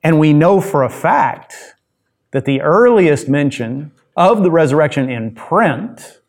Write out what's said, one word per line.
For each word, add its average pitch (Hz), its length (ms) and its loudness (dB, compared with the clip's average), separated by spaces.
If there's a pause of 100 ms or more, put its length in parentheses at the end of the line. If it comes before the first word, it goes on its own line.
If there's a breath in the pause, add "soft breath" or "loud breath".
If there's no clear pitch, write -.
And 160 180 2
we 156 120 4
know 170 280 4
for 143 240 -2
a 120 60 -4
fact - 640 -4 (760)
that 135 120 -4
the 135 160 -2
earliest 185 680 2
mention 139 640 -4 (260)
of 202 260 2
the 185 80 2
resurrection 147 580 0
in 113 260 -8
print - 960 -4